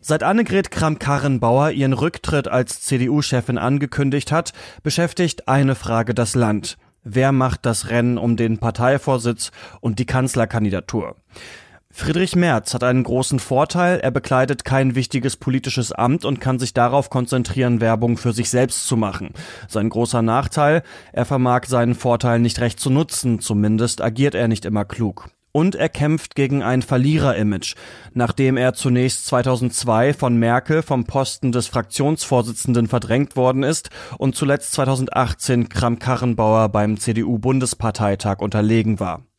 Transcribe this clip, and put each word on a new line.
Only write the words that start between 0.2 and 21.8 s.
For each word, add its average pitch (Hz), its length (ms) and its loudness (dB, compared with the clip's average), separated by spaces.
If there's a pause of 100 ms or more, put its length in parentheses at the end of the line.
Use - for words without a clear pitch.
Annegret 190 480 0
Kramp-Karrenbauer 139 1000 2
ihren 135 240 2
Rücktritt 143 520 -2
als - 360 -2
C-D-U-Chefin 127 720 0
angekündigt 139 760 0
hat, 165 200 -2 (300)
beschäftigt - 680 -2
eine 135 260 4
Frage 113 380 -2
das 113 220 -2
Land. 107 420 0 (280)
Wer 127 280 2
macht 127 320 0
das 113 240 -2
Rennen 120 300 2
um 117 180 2
den 113 220 0
Parteivorsitz 120 920 0 (300)
und 110 180 -2
die 98 60 0
Kanzlerkandidatur? 107 1120 -2 (760)
Friedrich 175 460 -2
Merz 160 380 2
hat 123 100 -2
einen 127 180 2
großen 123 360 0
Vorteil, 175 640 0
er 131 100 0
bekleidet 131 560 0
kein 131 280 2
wichtiges 123 440 -2
politisches 131 520 -2
Amt 127 360 0
und 139 120 -2
kann 127 200 0
sich 123 160 -4
darauf 131 340 2
konzentrieren, 123 720 0
Werbung 113 380 2
für 120 160 -2
sich 117 160 -2
selbst 123 360 0
zu 127 120 0
machen. 98 320 -4 (380)
Sein 110 200 0
großer 117 320 0
Nachteil, 139 640 2 (320)
er 120 100 0
vermag 127 400 0
seinen 123 300 2